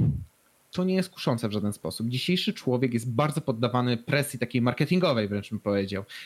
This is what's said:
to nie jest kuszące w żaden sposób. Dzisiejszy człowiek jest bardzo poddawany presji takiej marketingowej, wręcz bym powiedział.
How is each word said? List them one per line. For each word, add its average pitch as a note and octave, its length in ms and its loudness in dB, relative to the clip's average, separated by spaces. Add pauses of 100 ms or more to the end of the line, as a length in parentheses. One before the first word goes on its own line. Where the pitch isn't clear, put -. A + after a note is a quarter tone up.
(720)
to F3+ 120 -2
nie F#3 100 2
jest F#3 160 0
kuszące A#2 380 0
w G2 40 -6
żaden G#2 200 0
sposób. G#2+ 360 -6
Dzisiejszy F3 440 0
człowiek B2 420 0
jest A#2+ 200 -2
bardzo D3 260 0
poddawany B2 560 0
presji C#3 420 -2
takiej A#2+ 240 0
marketingowej, C#3 680 2
wręcz G2+ 220 -4
bym G#2+ 100 -6
powiedział. G2+ 440 0 (220)